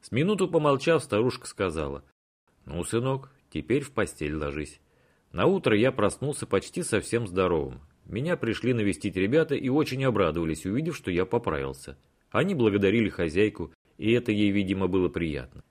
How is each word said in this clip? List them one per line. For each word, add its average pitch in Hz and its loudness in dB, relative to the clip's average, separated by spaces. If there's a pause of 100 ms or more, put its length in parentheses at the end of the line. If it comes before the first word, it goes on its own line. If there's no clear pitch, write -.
С - -14
минуту 180 0
помолчав, 151 2
старушка 113 0
сказала: 76 -4 (600)
"Ну, 85 -6
сынок, 131 -2 (200)
теперь 123 -2
в 135 -14
постель 78 -4
ложись". 73 -6 (520)
На 95 2
утро 170 2
я 123 4
проснулся 117 -2
почти - -2
совсем 117 -2
здоровым. 87 0 (240)
Меня 143 -4
пришли 113 -2
навестить 101 0
ребята 139 2
и 131 -2
очень 135 0
обрадовались, 82 0
увидев, 139 -2
что - -6
я 90 0
поправился. 69 -4 (320)
Они 170 2
благодарили 104 4
хозяйку, 90 0 (260)
и 113 2
это 120 2
ей, 104 2
видимо, 98 0
было 90 2
приятно. 76 -6